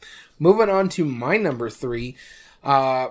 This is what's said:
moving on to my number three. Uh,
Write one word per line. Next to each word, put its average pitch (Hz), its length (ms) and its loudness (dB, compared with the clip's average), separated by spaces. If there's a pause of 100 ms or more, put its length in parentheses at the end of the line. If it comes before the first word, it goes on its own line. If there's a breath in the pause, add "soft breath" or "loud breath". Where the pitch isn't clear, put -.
(380 loud breath)
moving 202 320 4
on 190 200 0
to 180 140 -4
my 131 320 -4
number 131 320 -2
three. 123 480 -8 (460 soft breath)
Uh, 131 480 0